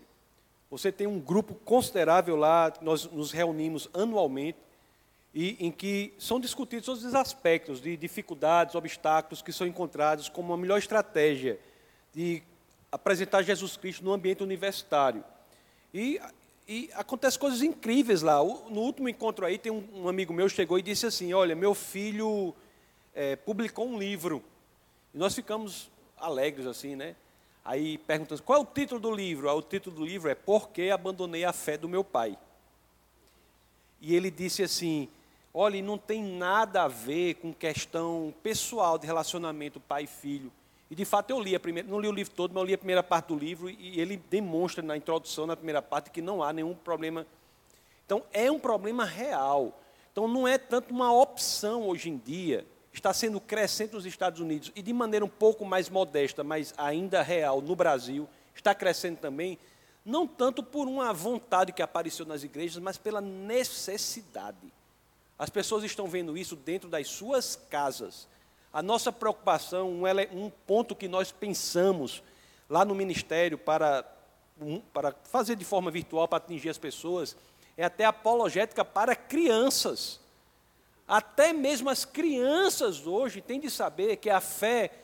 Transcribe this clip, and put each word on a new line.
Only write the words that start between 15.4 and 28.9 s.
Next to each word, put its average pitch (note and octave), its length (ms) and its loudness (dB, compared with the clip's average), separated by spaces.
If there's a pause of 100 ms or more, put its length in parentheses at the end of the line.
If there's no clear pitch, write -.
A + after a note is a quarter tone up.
E, B3+ 260 -2 (480)
e A#3 280 -8
acontecem B3+ 440 -2
coisas B3+ 220 0
incríveis A#3 600 4
lá. D3+ 200 6
O, G#3 280 -2
no G#3+ 120 -4
último C4 260 -2
encontro G#3+ 380 -2
aí, F3+ 120 0
tem A3+ 140 -6
um, G#3 220 -6
um F3+ 160 -4
amigo F3+ 240 -2
meu F#3 160 4
chegou F3+ 280 2
e F#3+ 40 4
disse G3+ 240 -2
assim, F3+ 280 -2
"Olha, F3+ 220 6
meu G3 180 4
filho, G#3 800 -2 (640)
é, C#3 220 -2
publicou A3 500 -4
um A#3+ 100 -6
livro." F3 460 -4 (720)
E C#3+ 40 -12
nós F#3+ 160 2
ficamos G#3+ 560 -6 (280)
alegres C#3 500 -2
assim, C#3 280 -8
né? D#3 200 -12 (480)
Aí D3+ 360 -2
perguntamos, D#3 420 -2
"Qual C#4 180 6
é - 20 6
o A#3 40 -4
título B3+ 340 -4